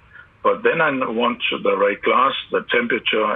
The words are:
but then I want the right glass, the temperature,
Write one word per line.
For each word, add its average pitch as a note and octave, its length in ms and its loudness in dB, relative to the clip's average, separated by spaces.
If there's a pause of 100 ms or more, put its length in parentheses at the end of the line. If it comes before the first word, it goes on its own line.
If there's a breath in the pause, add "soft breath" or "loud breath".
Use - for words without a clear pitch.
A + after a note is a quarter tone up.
(440 loud breath)
but G#2 200 0
then C#3 180 2
I D3+ 100 2
want A#2+ 500 -2 (220)
the G2+ 140 0
right G2+ 240 0
glass, B2 320 2 (180)
the - 180 -2
temperature, A#2+ 560 0 (100)